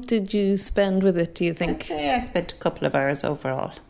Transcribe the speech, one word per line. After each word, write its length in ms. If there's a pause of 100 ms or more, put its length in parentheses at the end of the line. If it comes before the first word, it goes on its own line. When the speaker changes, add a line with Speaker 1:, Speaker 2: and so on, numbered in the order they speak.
Speaker 1:
did 320
you 240
spend 460
with 140
it, 180
do 100
you 80
think? 280
Speaker 2:
I'd 20
say 320
I 40
spent 340
a 20
couple 320
of 80
hours 280
overall. 500 (160)